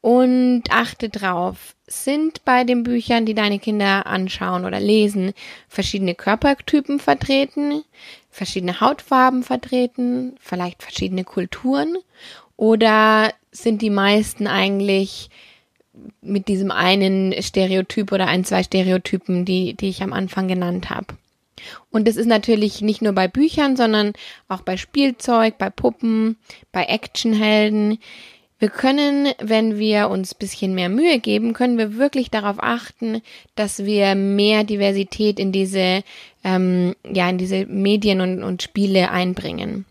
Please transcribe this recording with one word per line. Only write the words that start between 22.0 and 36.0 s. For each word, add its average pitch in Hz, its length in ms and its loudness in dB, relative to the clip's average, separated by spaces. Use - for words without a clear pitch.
das 226 100 2
ist 233 100 0
natürlich 214 560 2
nicht 214 200 -2
nur 214 100 2
bei 190 140 2
Büchern, 277 500 2
sondern 214 360 2
auch 185 120 -8
bei 185 160 -4
Spielzeug, 240 840 0
bei 196 120 -2
Puppen, 226 680 0
bei 185 140 -2
Actionhelden. 214 1120 0
Wir 214 120 2
können, 285 580 2
wenn 220 380 0
wir 214 300 2
uns 190 240 -4
ein - 60 -20
bisschen 190 360 -4
mehr 180 140 -2
Mühe 269 320 2
geben, 220 320 0
können 247 260 0
wir 214 180 -2
wirklich 262 340 0
darauf 208 280 -2
achten, 233 640 -4
dass 202 300 -4
wir 196 320 2
mehr 202 480 2
Diversität 202 760 0
in 190 140 -2
diese, 190 500 0